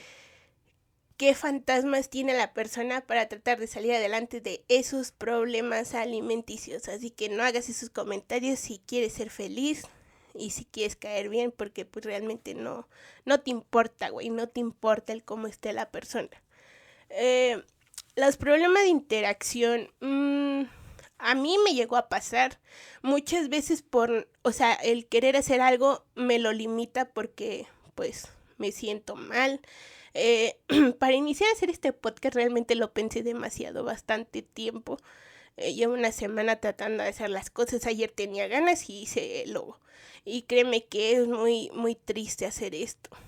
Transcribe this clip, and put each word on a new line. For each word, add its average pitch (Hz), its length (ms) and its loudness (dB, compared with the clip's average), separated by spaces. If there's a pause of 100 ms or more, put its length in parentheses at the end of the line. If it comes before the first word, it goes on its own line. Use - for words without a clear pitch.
(1160)
qué 277 180 6
fantasmas 269 760 0
tiene 262 260 -2
la 220 160 -2
persona 240 480 -6
para 233 280 -2
tratar 233 300 -2
de 220 80 -6
salir 233 280 -2
adelante 226 460 -2
de 208 280 -10
esos 254 440 2
problemas 233 800 -2
alimenticios. 226 920 -6
Así 226 220 -10
que 208 180 -6
no 208 140 -2
hagas 240 260 0
esos 233 220 -10
comentarios 233 680 -4
si 202 280 -12
quieres 240 280 -2
ser 220 160 -8
feliz 240 540 -4 (500)
y - 160 -10
si - 160 -10
quieres 208 300 -6
caer 208 340 -6
bien, 240 220 -2
porque, 208 340 -10
pues, 220 180 -14
realmente 220 500 -8
no, 240 340 -10 (360)
no 277 160 4
te 262 100 -8
importa, 233 600 0
güey, 160 180 -8
no 226 200 -4
te 240 120 -8
importa 220 520 -2
el 220 120 -10
cómo 220 220 -10
esté 214 260 -8
la 220 180 -6
persona. - 520 -10 (640)
Eh, 247 540 2 (540)
los 277 200 6
problemas 339 460 6
de 392 60 6
interacción, 233 1040 0 (100)
mm, 277 640 0 (540)
a 240 160 2
mí 294 300 2
me 392 80 6
llegó 240 240 2
a 233 140 2
pasar 247 500 0 (400)
muchas 285 480 2
veces 294 320 0
por, 233 480 2 (140)
o 233 100 2
sea, 233 220 4
el 233 320 0
querer 254 300 4
hacer 269 260 4
algo 262 420 6 (100)
me 240 240 2
lo 226 140 2
limita 226 560 -4
porque, 214 580 -8 (280)
pues, - 340 -8 (300)
me 202 140 -4
siento 208 440 -8
mal. 262 460 0 (560)
Eh, 226 400 2 (100)
<clears throat> 277 300 6
para 262 140 4
iniciar 294 380 2
a - 20 4
hacer 381 160 0
este 311 240 -2
podcast 226 420 -4
realmente 240 400 2
lo 226 200 0
pensé 220 280 -4
demasiado, - 640 -6
bastante 226 560 -6
tiempo. 226 560 -10 (640)
Eh, - 160 -4
llevo 233 180 0
una 233 180 0
semana 220 460 -2
tratando 214 460 -4
de 202 80 -2
hacer 208 180 -6
las 190 220 -6
cosas. 240 360 -2
Ayer 220 240 -2
tenía 202 380 -6
ganas 320 400 0
y 202 140 -14
hice - 400 -6
el - 100 -10
logo. - 260 -10 (460)
Y 233 180 -8
créeme 247 440 2
que 220 300 2
es 240 120 6
muy, 233 460 0
muy 233 220 -2
triste 214 500 -6
hacer 196 280 -8
esto. - 360 -10 (180)